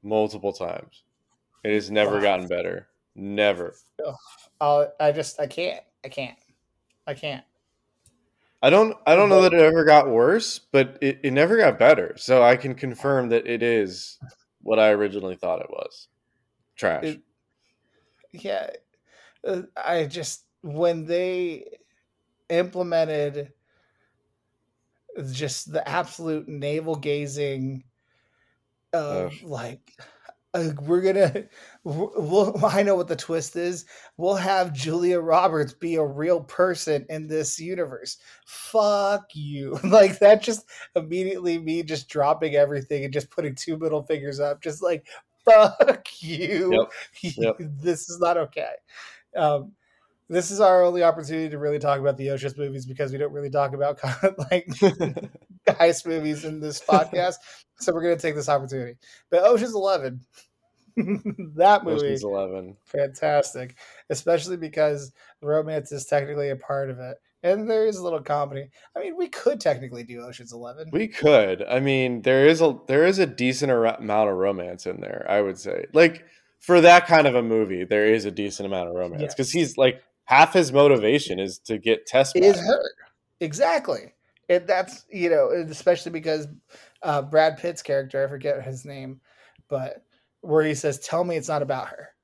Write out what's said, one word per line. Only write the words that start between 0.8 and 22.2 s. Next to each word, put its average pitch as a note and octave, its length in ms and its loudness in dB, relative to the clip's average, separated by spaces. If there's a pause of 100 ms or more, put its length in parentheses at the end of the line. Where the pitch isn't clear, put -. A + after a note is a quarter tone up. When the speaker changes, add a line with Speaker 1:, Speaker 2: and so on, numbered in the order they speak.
Speaker 1:
It G#2+ 120 -2
has G#2 160 -2
never G#2 240 2
Speaker 2:
Wow. G2+ 80 0
Speaker 1:
gotten F#2 260 0
better. F2+ 400 -6 (260)
Never. G2 600 -2 (320)
Speaker 2:
Ugh. C3+ 80 -8 (480)
I'll, D3 360 2
I D3+ 140 2
just, D3+ 260 -8
I D3 80 -4
can't. - 380 -8 (180)
I C3+ 60 -16
can't. C3 300 -14 (680)
I D3 60 -10
can't. C3+ 320 -12 (1160)
Speaker 1:
I C3 100 6
don't, G#3+ 260 4 (100)
I D3+ 80 6
don't G3+ 140 6
know F#3+ 140 8
Speaker 2:
But F#3 80 6
Speaker 1:
that E3+ 100 4
it D#3 60 10
ever D#3+ 180 4
got D3 260 8
worse, C#3+ 480 2
but C3+ 420 0
it, C3+ 220 -2
it C#3 100 0
never E3 260 4
got C3+ 200 4
better. B2 380 4
So B2+ 260 4
I A#2+ 140 8
can C3 180 -8
confirm C3 540 -2
that A2+ 180 0
it A#2 160 -4
is G#2+ 560 -2 (440)
what A2 180 2
I G#2+ 100 8
originally G2 460 -2
thought F2+ 240 -4
it - 100 -12
was. - 380 -14 (680)
Trash. E2 300 -4
Speaker 2:
It, D#3 160 -8 (1120)
yeah. F3+ 380 -8 (760)
Uh, F3+ 160 -4 (140)
I E3 300 -2
just, D3+ 380 -12 (180)
when D#3+ 440 -2
they F3+ 600 -4 (800)